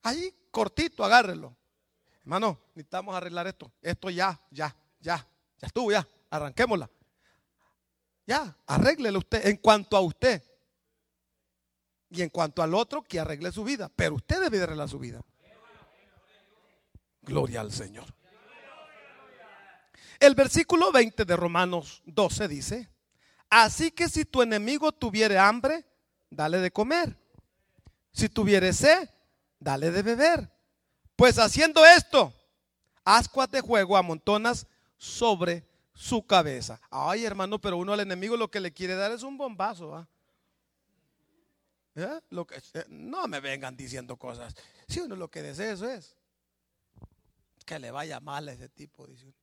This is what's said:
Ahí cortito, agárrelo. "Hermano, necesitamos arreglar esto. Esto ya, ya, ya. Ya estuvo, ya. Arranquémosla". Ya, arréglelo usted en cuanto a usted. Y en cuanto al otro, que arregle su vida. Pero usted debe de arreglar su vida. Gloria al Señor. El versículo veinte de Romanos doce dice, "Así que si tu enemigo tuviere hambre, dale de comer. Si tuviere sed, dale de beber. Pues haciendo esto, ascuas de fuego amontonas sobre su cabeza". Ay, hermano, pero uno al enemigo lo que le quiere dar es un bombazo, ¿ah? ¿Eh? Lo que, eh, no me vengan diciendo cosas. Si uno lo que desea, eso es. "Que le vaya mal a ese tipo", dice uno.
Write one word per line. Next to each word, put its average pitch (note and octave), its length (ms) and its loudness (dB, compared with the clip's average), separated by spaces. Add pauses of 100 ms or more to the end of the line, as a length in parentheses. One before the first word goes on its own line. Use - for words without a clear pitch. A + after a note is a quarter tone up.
Ahí E4 280 -6 (200)
cortito, A3+ 520 -4
agárrelo. F#3+ 540 2 (600)
"Hermano, F#3 400 -4 (160)
necesitamos F#3 400 -12
arreglar F3 320 -8
esto. - 240 -16 (100)
Esto F3 300 -8
ya, F3+ 280 -2 (120)
ya, C#3+ 240 -8 (240)
ya. D#3 280 -6 (300)
Ya - 100 -14
estuvo, A#3 240 -2
ya. G3 160 0 (220)
Arranquémosla". D#3 580 -2 (1400)
Ya, A#3+ 280 -4 (120)
arréglelo G#3 500 2
usted G3+ 300 -2
en G3+ 100 2
cuanto G#3 400 4
a F#3+ 40 6
usted. F#3 420 -2 (1700)
Y E3+ 100 -8
en E3 80 -4
cuanto E3 320 -4
al E3 140 -2
otro, A#3+ 260 -2
que - 180 -8
arregle D#3 320 -8
su G3+ 120 -12
vida. G#3+ 320 -8
Pero D#3+ 180 0
usted D4 260 -4
debe C#4+ 200 -2
de F3+ 60 0
arreglar D#3 220 -8
su C3+ 120 -14
vida. A#2 220 -14 (2000)
Gloria C3 380 -4
al G#2 100 -10
Señor. G2+ 420 -14 (2000)
El C#4 160 10
versículo E4 560 4
veinte A3+ 340 4
de E3+ 100 0
Romanos E3+ 680 -2
doce G3 420 -2
dice, D#3+ 440 -10 (580)
"Así A3+ 400 4
que E4+ 180 -4
si G#3 160 -4
tu B3 200 0
enemigo A#3 480 -2
tuviere G#3+ 480 0
hambre, A#3+ 460 2 (440)
dale D#3+ 280 -2
de F3+ 140 0
comer. D4 440 -2 (960)
Si - 160 -2
tuviere F#3+ 460 2
sed, D#4+ 340 4 (520)
dale C#3+ 320 -4
de F#3 100 -2
beber. C4 480 0 (680)
Pues B3+ 220 6
haciendo D4+ 480 6
esto, D4 480 8 (680)
ascuas A#3+ 480 2
de C4+ 100 -2
fuego G3+ 360 2
amontonas G3+ 680 -2 (320)
sobre F3 680 -4 (260)
su - 320 -6
cabeza". C3+ 640 0
Ay, E3 340 -4
hermano, G3+ 360 -8
pero F#3+ 180 -6
uno F#3+ 160 -6
al G#3 60 -4
enemigo F#3+ 360 -6
lo A3+ 140 -6
que G#3 100 -8
le F3+ 140 -8
quiere F#3 220 -8
dar G3 160 -4
es A#3 100 -12
un C4+ 160 -14
bombazo, F#3+ 580 -10
¿ah? E3 120 -18 (1900)
¿Eh? B3 260 -12 (120)
Lo F3 160 -12
que, - 80 -20 (180)
eh, D#3+ 160 -12
no B3 380 -12
me D3+ 120 -10
vengan C3+ 380 -10
diciendo B2+ 400 -14
cosas. A#2+ 380 -16 (320)
Si - 120 -10
uno C4+ 160 -12
lo F3 140 -14
que D#3 140 -16
desea, E3 300 -10
eso G3 140 -12
es. A#3 280 -16 (1500)
"Que D#3+ 140 -16
le B2 140 -16
vaya D3 280 -12
mal C#3+ 280 -14
a C3+ 60 -16
ese B2+ 160 -20
tipo", - 360 -20
dice C3 200 -20
uno. C3+ 180 -20